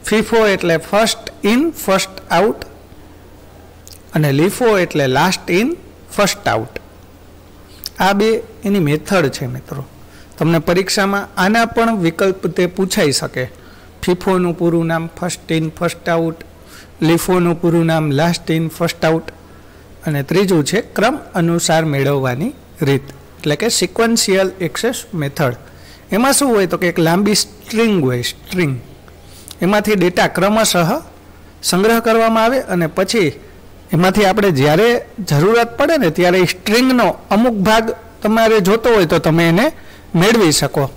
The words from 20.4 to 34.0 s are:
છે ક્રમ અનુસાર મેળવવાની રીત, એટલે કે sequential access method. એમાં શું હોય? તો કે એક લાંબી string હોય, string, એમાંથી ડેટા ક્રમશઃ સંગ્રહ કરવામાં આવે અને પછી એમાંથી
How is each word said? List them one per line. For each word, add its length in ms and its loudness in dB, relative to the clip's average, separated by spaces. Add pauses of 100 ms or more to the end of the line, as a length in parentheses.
છે 160 0
ક્રમ 380 -2 (160)
અનુસાર 500 0
મેળવવાની 680 -2 (300)
રીત, 200 0 (340)
એટલે 200 -4
કે 120 -2
sequential 920 0
access 540 -6
method. 420 -4 (560)
એમાં 200 2
શું 160 0
હોય? 180 2
તો 120 -4
કે 80 -2
એક 120 -2
લાંબી 360 2
string 680 -2
હોય, 180 -2
string, 580 -6 (800)
એમાંથી 340 0
ડેટા 340 2
ક્રમશઃ 640 2 (680)
સંગ્રહ 380 2
કરવામાં 440 2
આવે 160 0
અને 260 -2
પછી 460 -2 (600)
એમાંથી 320 2